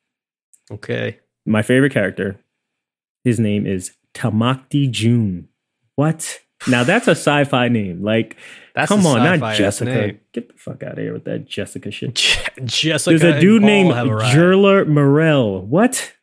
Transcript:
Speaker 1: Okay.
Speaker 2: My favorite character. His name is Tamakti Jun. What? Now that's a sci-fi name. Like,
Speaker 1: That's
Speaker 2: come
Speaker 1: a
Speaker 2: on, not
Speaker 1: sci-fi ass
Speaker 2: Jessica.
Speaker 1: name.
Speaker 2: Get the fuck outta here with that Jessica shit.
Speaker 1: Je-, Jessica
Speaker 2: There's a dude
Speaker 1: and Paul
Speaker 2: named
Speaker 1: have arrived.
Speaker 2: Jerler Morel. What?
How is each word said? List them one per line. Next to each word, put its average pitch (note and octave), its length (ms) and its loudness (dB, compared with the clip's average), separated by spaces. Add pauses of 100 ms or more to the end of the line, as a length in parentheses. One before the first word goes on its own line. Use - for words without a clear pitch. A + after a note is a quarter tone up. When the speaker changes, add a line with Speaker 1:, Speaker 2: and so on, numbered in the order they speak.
(720)
Speaker 1:
Okay. A2+ 480 -8 (260)
Speaker 2:
My G#2+ 160 0
favorite C3 300 2
character. G2 480 -4 (840)
His A#2 160 0
name G#2 280 0
is F#2+ 240 -6 (220)
Tamakti B2+ 760 -2
Jun. G#2+ 580 -2 (480)
What? D#3+ 440 -2 (280)
Now B2 160 2
that's G3 240 0
a G3 40 4
sci-fi C#3+ 560 0
name. G2 360 -4
Like, A2+ 340 -2 (360)
Speaker 1:
That's C#3 140 -4
Speaker 2:
come G3 180 2
Speaker 1:
a D#3 40 4
Speaker 2:
on, B2+ 80 4
not D3 180 4
Speaker 1:
sci-fi A#2+ 160 -2
ass G#2+ 60 -4
Speaker 2:
Jessica. G#2+ 380 -2
Speaker 1:
name. G#2 240 -4 (120)
Speaker 2:
Get A#3 160 -12
the - 100 -20
fuck - 260 -16
outta - 180 -12
here A2 120 -8
with A2+ 120 -12
that G#2+ 200 -8
Jessica - 460 -12
shit. B2 240 -10
Speaker 1:
Je-, - 240 0 (240)
Jessica D#3 540 0
Speaker 2:
There's D#3+ 180 4
a C#3+ 40 -2
dude G#3 220 4
Speaker 1:
and - 20 2
Paul G#3 60 6
Speaker 2:
named G3 240 4
Speaker 1:
have A#2+ 160 -2
arrived. A2+ 280 0
Speaker 2:
Jerler F#3+ 500 4
Morel. C#3+ 720 2
What? F3 600 -2